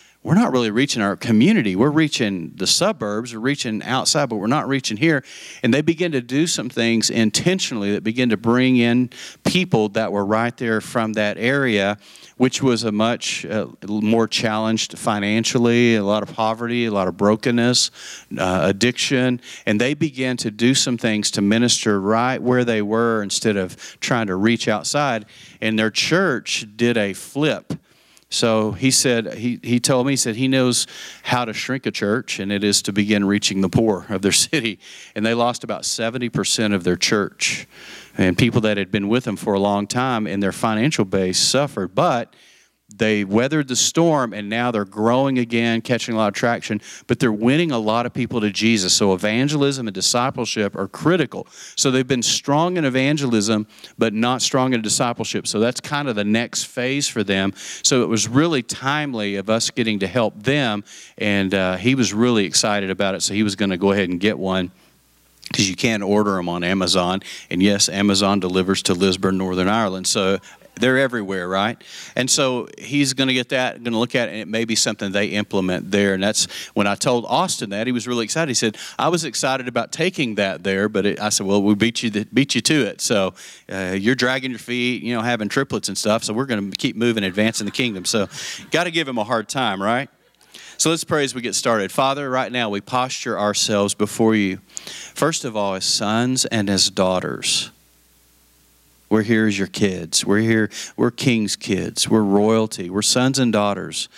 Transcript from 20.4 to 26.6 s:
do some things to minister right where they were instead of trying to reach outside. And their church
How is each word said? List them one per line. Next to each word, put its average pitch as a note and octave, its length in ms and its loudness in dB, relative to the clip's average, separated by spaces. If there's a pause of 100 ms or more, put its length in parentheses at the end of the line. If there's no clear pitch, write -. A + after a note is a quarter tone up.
do A#2 240 2
some B2 240 0
things G#2+ 320 0
to A2 100 -2
minister A2 580 2
right A2 440 0
where B2 220 2
they A2 180 0
were A2+ 400 0
instead G2+ 340 -2
of F#2 200 -4 (240)
trying A#2 260 0
to F#2 80 -2
reach A2 320 2
outside. A#2 580 -2 (380)
And A2 160 0
their A2 120 2
church D#3 760 0 (100)